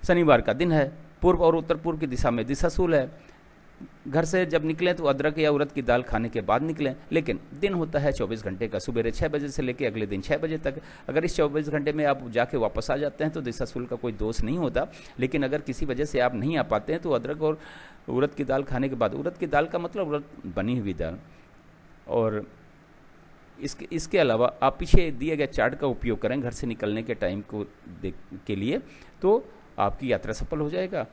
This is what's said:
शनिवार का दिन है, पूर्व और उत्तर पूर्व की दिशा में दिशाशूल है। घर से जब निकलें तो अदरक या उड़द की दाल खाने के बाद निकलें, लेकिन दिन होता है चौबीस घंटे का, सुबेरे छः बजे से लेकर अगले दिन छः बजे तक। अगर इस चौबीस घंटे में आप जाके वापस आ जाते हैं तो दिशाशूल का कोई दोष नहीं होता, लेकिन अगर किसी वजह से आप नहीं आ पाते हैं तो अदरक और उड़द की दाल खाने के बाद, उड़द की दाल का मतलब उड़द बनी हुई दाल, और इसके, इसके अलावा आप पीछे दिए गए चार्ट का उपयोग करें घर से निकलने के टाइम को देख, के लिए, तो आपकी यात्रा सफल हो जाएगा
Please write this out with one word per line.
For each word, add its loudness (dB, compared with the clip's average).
शनिवार 6
का 0
दिन 2
है, 4
पूर्व 6
और 6
उत्तर 0
पूर्व -4
की -2
दिशा 2
में 0
दिशाशूल 2
है। 2
घर 2
से 2
जब 0
निकलें 2
तो -6
अदरक 2
या 4
उड़द 2
की -4
दाल 4
खाने -2
के -2
बाद 2
निकलें, -2
लेकिन 0
दिन 0
होता 0
है 2
चौबीस -4
घंटे -4
का, -4
सुबेरे -2
छः 0
बजे -2
से -4
लेकर -2
अगले -2
दिन -4
छः -2
बजे -4
तक। -4
अगर 2
इस 0
चौबीस 2
घंटे 0
में 0
आप 0
जाके 0
वापस 0
आ 0
जाते -4
हैं -2
तो -6
दिशाशूल -6
का -6
कोई -4
दोष -2
नहीं 0
होता, 0
लेकिन 0
अगर 0
किसी -4
वजह -2
से -2
आप 2
नहीं 0
आ 2
पाते 0
हैं -2
तो -2
अदरक -2
और 0
उड़द 0
की -4
दाल 0
खाने -2
के -4
बाद, 2
उड़द -6
की -4
दाल 2
का -4
मतलब -4
उड़द -2
बनी -2
हुई -4
दाल, -4
और 0
इसके, -10
इसके 0
अलावा 4
आप 2
पीछे 8
दिए -4
गए 0
चार्ट 0
का -2
उपयोग 0
करें 0
घर -4
से -6
निकलने -2
के -4
टाइम -2
को -6
देख, -6
के -2
लिए, -2
तो 4
आपकी 0
यात्रा 0
सफल -4
हो -2
जाएगा -4